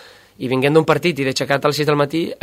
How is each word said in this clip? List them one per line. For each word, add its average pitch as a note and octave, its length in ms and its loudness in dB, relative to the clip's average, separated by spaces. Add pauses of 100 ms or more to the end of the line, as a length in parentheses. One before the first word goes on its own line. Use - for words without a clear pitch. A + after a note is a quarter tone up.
(380)
i - 80 -8
vinguent C3 320 2
d'un D#3 80 4
partit D#3 320 0
i C#3 80 -4
d'aixecar-te C3+ 400 -2
a D3 80 0
les D3 80 -2
sis D3 80 0
del D3 80 2
matí, D3 300 -2 (140)